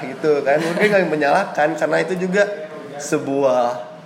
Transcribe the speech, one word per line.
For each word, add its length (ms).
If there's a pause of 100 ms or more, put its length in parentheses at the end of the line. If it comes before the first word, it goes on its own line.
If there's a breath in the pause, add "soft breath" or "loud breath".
gitu 420
kan. 160
Mungkin 280
nggak 220
menyalahkan 640
karena 260
itu 200
juga 240 (540)
sebuah 840 (280)